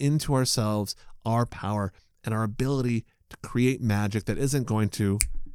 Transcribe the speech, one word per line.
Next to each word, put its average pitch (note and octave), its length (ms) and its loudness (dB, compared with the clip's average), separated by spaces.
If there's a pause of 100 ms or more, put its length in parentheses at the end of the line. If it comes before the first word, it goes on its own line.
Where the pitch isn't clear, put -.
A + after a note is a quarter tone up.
into D3 340 2
ourselves, G#2+ 640 0 (280)
our A#2 220 2
power, G2+ 460 -4 (320)
and A2+ 100 -2
our A2 80 0
ability A#2+ 640 0 (240)
to - 60 -16
create B2 440 0
magic G#2 440 0
that G#2+ 120 -2
isn't C3+ 300 0
going G#2+ 220 2
to G2+ 320 0 (340)